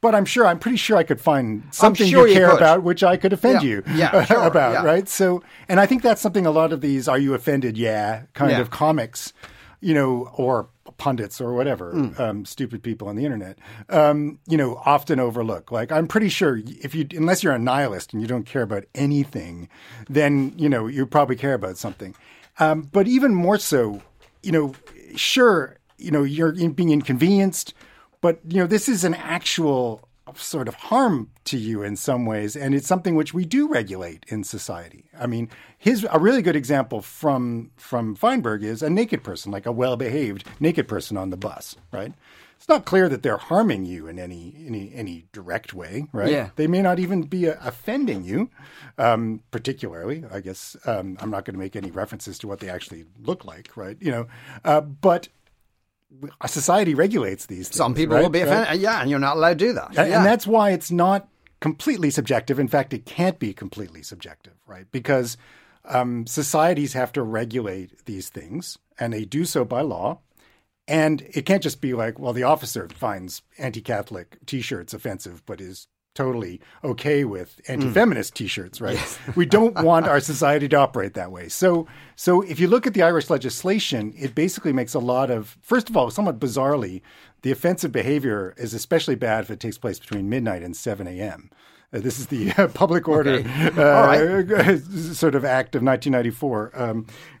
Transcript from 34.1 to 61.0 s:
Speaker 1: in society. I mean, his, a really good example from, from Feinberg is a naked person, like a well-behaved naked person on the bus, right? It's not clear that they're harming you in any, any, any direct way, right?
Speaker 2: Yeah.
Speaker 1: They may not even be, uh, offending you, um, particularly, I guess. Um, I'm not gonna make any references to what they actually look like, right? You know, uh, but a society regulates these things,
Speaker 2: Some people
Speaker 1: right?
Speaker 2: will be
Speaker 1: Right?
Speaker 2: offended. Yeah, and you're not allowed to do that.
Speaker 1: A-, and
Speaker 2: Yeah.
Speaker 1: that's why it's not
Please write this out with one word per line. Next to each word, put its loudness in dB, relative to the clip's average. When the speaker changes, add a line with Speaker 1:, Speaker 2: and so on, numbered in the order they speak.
Speaker 1:
in -6
society. -12
I -6
mean, -6
his, 0
a 2
really 4
good 0
example -2
from, -4
from -6
Feinberg 0
is -6
a -2
naked 0
person, -10
like -10
a -4
well-behaved -2
naked 0
person -6
on -6
the -8
bus, -12
right? -10
It's -10
not 2
clear 4
that -4
they're 0
harming 0
you -10
in -14
any, -14
any, -10
any -12
direct -10
way, -10
right? -2
Speaker 2:
Yeah. -2
Speaker 1:
They 0
may 2
not 2
even -2
be, -2
uh, -6
offending -6
you, -4
um, 0
particularly, -8
I -10
guess. -14
Um, -6
I'm -10
not -8
gonna -12
make -10
any -10
references -12
to -14
what -12
they -12
actually -14
look -8
like, -20
right? -14
You -4
know, -6
uh, 4
but 0
a -6
society 2
regulates 0
these -12
things, -10
Speaker 2:
Some 0
people 0
Speaker 1:
right? 8
Speaker 2:
will 4
be 0
Speaker 1:
Right? 2
Speaker 2:
offended. 2
Yeah, 0
and -2
you're 0
not 0
allowed 4
to 2
do 2
that. -8
Speaker 1:
A-, 4
and 2
Speaker 2:
Yeah. 4
Speaker 1:
that's 4
why 4
it's -4
not 2